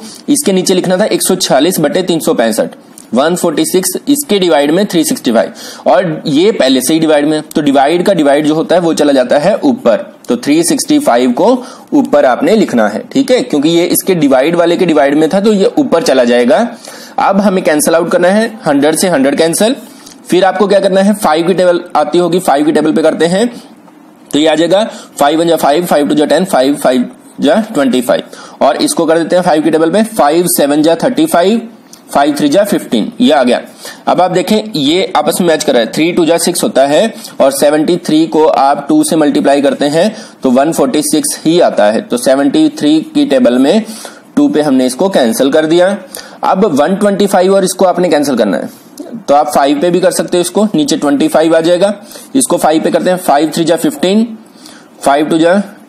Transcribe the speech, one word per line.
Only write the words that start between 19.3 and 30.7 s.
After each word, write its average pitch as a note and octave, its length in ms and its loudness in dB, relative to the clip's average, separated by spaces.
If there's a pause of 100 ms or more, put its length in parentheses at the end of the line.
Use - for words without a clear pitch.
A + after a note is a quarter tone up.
cancel, E3+ 380 0 (480)
फिर F3+ 200 0
आपको F#3+ 220 0
क्या G3 140 2
करना F#3+ 220 2
है, G3+ 120 2
फ़ाइव E3 320 0
की F#3+ 80 2
table F3 280 2 (140)
आती D3+ 220 0
होगी, F3 220 0
फ़ाइव D3 260 0
की D#3+ 60 0
table D3+ 200 0
पे D#3 100 0
करते D#3 240 0
हैं, G3 240 0 (760)
तो - 120 -4
ये D#3 100 2
आ D#3 60 2
जाएगा E3+ 280 2 (360)
फ़ाइव D3+ 220 2
वन F3 80 0
जा D#3+ 80 2
फ़ाइव, D#3 300 0
फ़ाइव D3 220 0
टू D3+ 60 0
जा D3 120 2
टेन, D#3 200 0
फ़ाइव C#3+ 300 0
फ़ाइव B2+ 320 -2 (320)
जा D#3 200 2 (120)
ट्वेंटी C3 280 0
फ़ाइव, E2+ 220 -2 (380)
और C3+ 180 2
इसको D#3 280 -2
कर D#3+ 120 2
देते E3+ 180 -2
हैं F3+ 60 2
फ़ाइव D#3 200 0
की E3 80 0
table D#3+ 200 0
पे, G3+ 140 0
फ़ाइव E3+ 440 0
सेवन D3 340 0